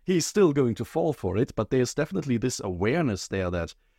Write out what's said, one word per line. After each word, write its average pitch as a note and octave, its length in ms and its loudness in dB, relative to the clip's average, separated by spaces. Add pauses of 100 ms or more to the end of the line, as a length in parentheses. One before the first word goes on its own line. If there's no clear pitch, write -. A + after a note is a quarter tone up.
He's F3+ 220 0
still F#3+ 260 4
going C3 240 2
to A#2 100 -6
fall E3 280 -2
for F#2 240 -4
it, B2 180 0
but A2 140 -2
there's B2+ 240 2
definitely C#3+ 440 -2
this B2 220 -2
awareness G#2 680 -2
there F#2+ 220 -2
that, E2+ 220 -4 (260)